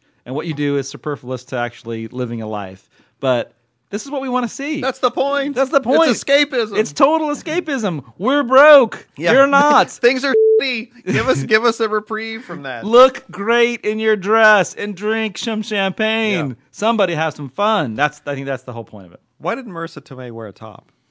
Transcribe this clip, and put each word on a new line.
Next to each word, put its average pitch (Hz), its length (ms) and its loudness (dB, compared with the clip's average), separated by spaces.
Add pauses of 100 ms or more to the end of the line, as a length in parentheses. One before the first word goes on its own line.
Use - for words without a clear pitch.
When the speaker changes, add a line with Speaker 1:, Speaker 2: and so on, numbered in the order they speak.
(260)
Speaker 1:
and 127 80 -8
what 156 120 -6
you 156 80 -4
do 143 220 -2
is 135 120 -4
superfluous 131 580 -8
to 131 100 -8
actually 117 520 -6
living 120 340 -6
a 110 40 -8
life. 98 440 -10 (300)
But 123 340 0 (360)
this 214 140 -8
is 277 60 -16
what 277 100 -4
we 269 80 -4
wanna 247 200 -2
see. 277 340 -6
Speaker 2:
That's 262 160 -4
the 247 140 0
point. 277 420 -2
Speaker 1:
That's 262 160 -2
the 277 100 2
point. 294 300 2
Speaker 2:
It's - 120 -2
escapism. 262 540 0
Speaker 1:
It's 208 160 0
total 311 360 2
escapism. 254 760 -4 (140)
We're 269 240 0
broke. 269 640 6 (100)
Speaker 2:
Yeah. 160 160 0
Speaker 1:
You're 269 140 6
not. 285 440 4
Speaker 2:
<laughs> - 0 -
Things 254 340 0
are 269 100 2 (260)
shitty. 247 460 -6
Give 226 220 0
us, 139 160 2
give 220 200 2
us 226 160 0
a 220 80 0
reprieve 220 560 -6
from - 200 -12
that. 123 200 -8
Speaker 1:
Look 254 460 4
great 233 560 0
in 214 140 -2
your 220 160 2
dress 208 580 4
and 208 200 -8
drink 214 440 -4
some 220 240 -4
champagne. 208 880 -2
Speaker 2:
Yeah. 117 40 -8 (180)
Speaker 1:
Somebody 208 420 0
have 156 200 -2
some 143 140 -10
fun. 196 460 -2
That's, 147 320 -2
I 143 80 -4
think 135 120 -8
that's 135 180 -6
the 123 100 -12
whole 117 100 -10
point 98 220 -18
of 85 80 -20
it. - 60 -20 (180)
Speaker 2:
Why 175 160 -6
did 254 120 -10
Marissa 165 360 -10
Tomei 127 280 -14
wear 113 180 -12
a 98 40 -14
top? - 400 -18 (180)